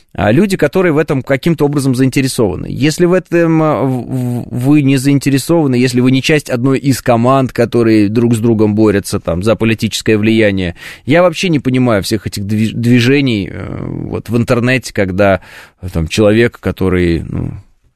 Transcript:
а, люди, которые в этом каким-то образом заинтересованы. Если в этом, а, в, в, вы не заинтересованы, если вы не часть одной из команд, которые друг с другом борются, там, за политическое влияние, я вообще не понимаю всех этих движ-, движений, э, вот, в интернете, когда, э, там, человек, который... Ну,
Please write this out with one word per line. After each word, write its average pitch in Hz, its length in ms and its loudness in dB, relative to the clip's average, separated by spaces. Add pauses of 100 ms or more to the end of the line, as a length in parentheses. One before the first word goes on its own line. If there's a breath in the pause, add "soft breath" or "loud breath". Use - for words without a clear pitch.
(140 loud breath)
а, 101 160 0
люди, 185 260 2
которые 175 360 0
в 143 60 2
этом 151 220 -2
каким-то 147 460 0
образом 139 280 0
заинтересованы. 123 760 0
Если 143 360 0
в 175 60 2
этом, 165 500 0
а, 143 200 0
в, 135 80 -2
в, 123 600 -6
вы 139 320 2
не 139 160 2
заинтересованы, 139 760 0
если 123 260 2
вы 127 120 4
не 131 100 0
часть 151 260 0
одной 127 300 0
из 135 240 -2
команд, 123 500 2
которые 113 560 2
друг 117 260 0
с 113 40 -2
другом 107 380 2
борются, 104 420 0
там, 87 240 -4
за 107 140 0
политическое 110 600 -2
влияние, 104 600 0 (280 loud breath)
я 160 180 2
вообще 180 260 0
не 156 100 0
понимаю 123 460 0
всех - 220 -4
этих 101 200 -8
движ-, 107 260 -2
движений, 120 800 2
э, - 320 -12
вот, 87 460 -8
в 113 60 0
интернете, 120 580 0
когда, 95 460 2 (420 loud breath)
э, 92 100 -10
там, 82 160 -2
человек, 110 520 2
который... 90 680 0
Ну, 87 220 -6 (460)